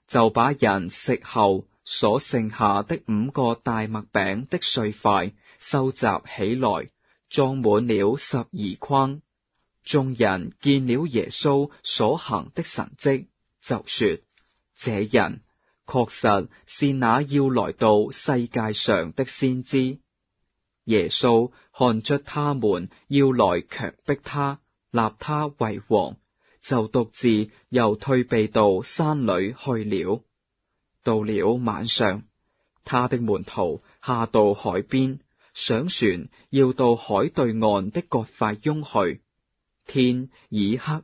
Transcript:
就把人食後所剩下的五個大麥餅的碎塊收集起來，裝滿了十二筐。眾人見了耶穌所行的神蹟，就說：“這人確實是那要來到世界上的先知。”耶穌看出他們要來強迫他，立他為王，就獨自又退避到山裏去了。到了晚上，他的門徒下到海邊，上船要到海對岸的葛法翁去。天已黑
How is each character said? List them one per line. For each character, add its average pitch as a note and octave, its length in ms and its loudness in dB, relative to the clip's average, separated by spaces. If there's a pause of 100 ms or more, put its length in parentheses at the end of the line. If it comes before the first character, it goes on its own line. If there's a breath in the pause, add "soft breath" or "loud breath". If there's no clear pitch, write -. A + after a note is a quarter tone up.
就 A#2 240 4
把 A#2+ 200 2
人 G2 380 0
食 - 340 -4
後 G2 420 2 (200)
所 A2+ 340 0
剩 A#2 300 -4
下 G#2 340 0
的 E3 240 -6
五 A2+ 240 -2
個 A#2+ 240 0
大 A2+ 280 -4
麥 G#2+ 280 -8
餅 G2 380 -2
的 F3+ 120 -4
碎 A2 300 -2
塊 G2 400 0 (280 soft breath)
收 C3 340 -2
集 - 120 -2 (300)
起 G#2+ 200 -2
來， G#2+ 340 -2 (400)
裝 C3+ 300 0
滿 B2+ 280 4
了 G#2+ 300 2
十 - 180 -6
二 G#2+ 440 -6
筐。 C#3 420 -2 (640)
眾 C3+ 300 0
人 F#2+ 460 0
見 C#3 260 2
了 B2+ 200 0
耶 A#2+ 240 -2
穌 C#3+ 420 0 (120)
所 A#2+ 340 0
行 A2 360 -6
的 E3+ 100 -6
神 - 340 -10
蹟， C#3 300 0 (340)
就 A2 240 -4
說 F#2+ 320 0 (580)
：“這 - 160 -6
人 G#2+ 500 0 (440)
確 A#2+ 240 0
實 G2+ 400 0 (160 soft breath)
是 - 260 -2
那 B2+ 300 2
要 C#3 260 2
來 A#2+ 240 0
到 G#2+ 400 4
世 B2 360 -2
界 A2 260 -4
上 E2+ 400 -2
的 C3+ 100 -2
先 B2+ 400 -4
知。” C3 360 -2 (880)
耶 G#2 240 2
穌 A#2+ 420 2 (220 soft breath)
看 A#2 300 2
出 C#3+ 160 -2
他 D3 340 -4
們 G2+ 360 -2 (180 soft breath)
要 C#3 240 4
來 F#2+ 300 4
強 - 320 -10 (120)
迫 C#3+ 180 0
他， C#3+ 360 -6 (320)
立 A#2+ 100 2 (160)
他 D3+ 300 -4
為 A2 400 -6
王， F#2 300 0 (440)
就 A#2 260 0
獨 A2+ 240 0
自 A2 380 2 (200 soft breath)
又 A2+ 260 2
退 B2+ 280 0
避 A2 240 0
到 G#2 360 4
山 D3+ 420 -2
裏 F#2+ 280 0
去 A#2+ 300 -4
了。 G2 380 -2 (800)
到 A2 200 0
了 G#2 300 0
晚 A2+ 340 -4
上， G#2+ 340 -2 (640)
他 B2 240 -2
的 B2+ 100 -2
門 G#2+ 260 -2
徒 F2 380 -4 (240 soft breath)
下 A2+ 220 -2
到 G#2 260 4
海 G2 300 -4
邊， C3 380 -2 (340)
上 C3 340 -2
船 F#2 400 -2 (220 soft breath)
要 C3+ 200 4
到 B2 240 4
海 A2+ 340 0
對 C#3+ 160 0 (140)
岸 G2+ 300 2
的 E3+ 180 -4
葛 B2 140 -2
法 G#2+ 340 -4 (100)
翁 D3+ 180 -2
去。 G2 400 -2 (640)
天 B2+ 420 0 (200 soft breath)
已 G#2+ 280 0
黑 D3+ 260 -6